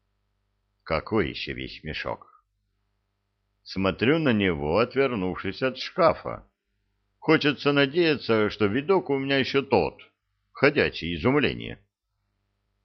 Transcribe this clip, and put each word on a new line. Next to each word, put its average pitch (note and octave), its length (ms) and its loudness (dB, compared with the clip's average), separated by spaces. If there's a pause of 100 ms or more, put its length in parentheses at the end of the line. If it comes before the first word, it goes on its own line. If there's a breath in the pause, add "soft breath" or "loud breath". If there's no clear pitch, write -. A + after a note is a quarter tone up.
(840)
Какой D#2+ 440 0
ещё B1+ 240 -8
вещмешок? B1+ 880 -10 (1200)
Смотрю G2 560 0
на D3+ 140 2
него, F2 460 0
отвернувшись A#2 840 -2
от C3 160 -2
шкафа. - 720 -2 (720)
Хочется D3 540 2
надеяться, C#3 760 2
что G#2 180 0
видок D3 440 0
у C#3 80 0
меня C3+ 180 -2
ещё C3+ 260 0
тот, G2+ 380 0 (520)
ходячее F#2+ 600 2
изумление. D2+ 640 -2 (1080)